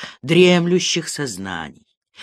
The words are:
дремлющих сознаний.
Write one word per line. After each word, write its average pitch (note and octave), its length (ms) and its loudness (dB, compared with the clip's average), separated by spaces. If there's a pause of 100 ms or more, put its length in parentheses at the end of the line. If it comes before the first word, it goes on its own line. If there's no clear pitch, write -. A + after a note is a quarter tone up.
(220)
дремлющих F3 840 2
сознаний. F#2+ 880 -10 (260)